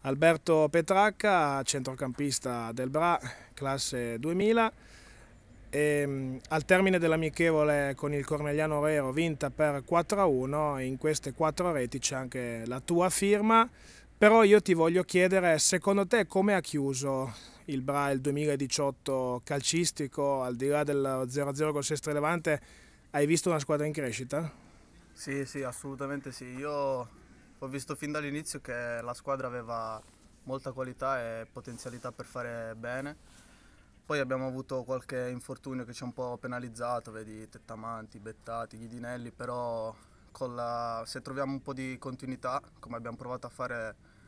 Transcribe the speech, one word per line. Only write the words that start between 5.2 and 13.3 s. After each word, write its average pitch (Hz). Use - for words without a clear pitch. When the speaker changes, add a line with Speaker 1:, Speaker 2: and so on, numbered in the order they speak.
Speaker 1:
Ehm, 139
al 156
termine 185
dell'amichevole 156
con 147
il 143
Corneliano 147
Rero, 147
vinta 151
per 143
quattro -
a -
uno, 143
in 131
queste 151
quattro 160
reti 131
c'è 139
anche 120
la 123
tua 175
firma. 220